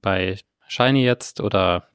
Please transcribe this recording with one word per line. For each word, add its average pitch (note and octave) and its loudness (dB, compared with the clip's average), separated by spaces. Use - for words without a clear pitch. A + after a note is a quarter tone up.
bei F#2+ -2
Shiny C3 2
jetzt - -2
oder F#2 0